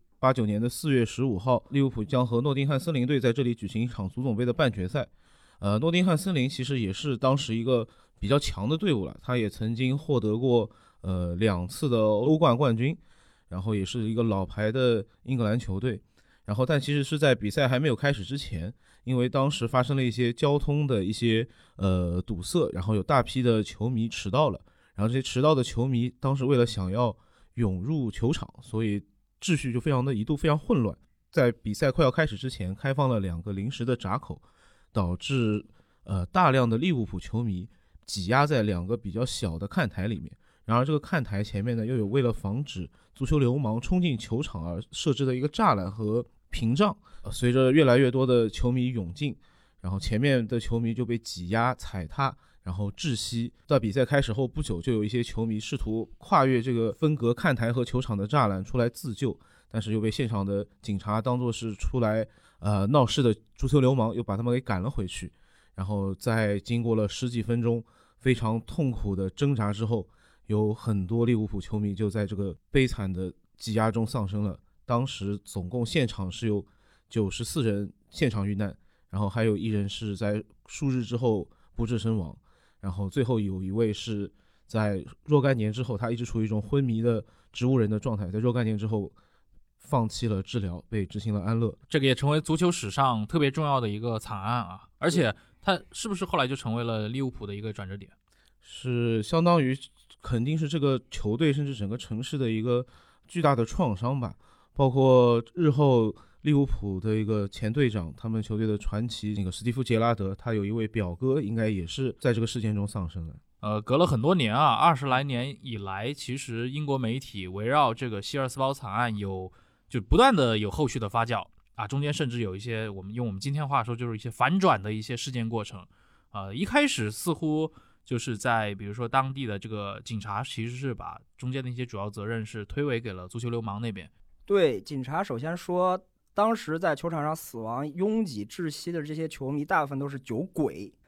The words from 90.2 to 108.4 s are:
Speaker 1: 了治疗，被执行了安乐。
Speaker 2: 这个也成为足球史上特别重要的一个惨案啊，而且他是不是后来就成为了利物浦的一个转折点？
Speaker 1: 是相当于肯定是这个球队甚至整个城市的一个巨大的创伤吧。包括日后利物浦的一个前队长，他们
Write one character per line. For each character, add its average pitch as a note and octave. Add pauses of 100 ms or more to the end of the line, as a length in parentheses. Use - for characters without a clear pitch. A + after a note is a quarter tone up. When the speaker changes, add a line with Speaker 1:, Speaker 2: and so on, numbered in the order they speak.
Speaker 1:
了 G2
治 -
疗， F2+
被 G#2
执 -
行 G#2+
了 G2+
安 A2
乐。 A#2 (140)
Speaker 2:
这 D#3
个 C3+
也 C3
成 C#3
为 D3+
足 D#3
球 F3
史 A#2
上 B2
特 E3
别 C#3+
重 D#3
要 C#3+
的 A#2
一 G#2
个 A2+
惨 G#2
案 A2
啊， F#2+ (160)
而 D#3+
且 D3 (280)
他 F#3 (140)
是 -
不 G3+
是 F#3
后 F3+
来 C3+
就 B2+
成 A#2
为 A#2+
了 A2
利 B2+
物 C3
浦 G#2+
的 G2+
一 G#2
个 A2
转 G2+
折 F#2+
点？ G2 (480)
Speaker 1:
是 A#2+
相 E3
当 E3+
于 C3 (460)
肯 A#2
定 D3+
是 D#3
这 D3+
个 C3+ (120)
球 G#2+
队 D3
甚 D3
至 C#3
整 G2+
个 G#2+
城 A2+
市 C3
的 C3
一 A2
个 B2 (440)
巨 -
大 C#3+
的 A#2
创 A#2
伤 B2
吧。 A#2+ (400)
包 C3+
括 B2 (100)
日 E3+
后 B2 (260)
利 D3+
物 C#3+
浦 G2
的 A2
一 A2
个 G#2
前 G#2+
队 C3+
长， F#2+
他 -
们 A2+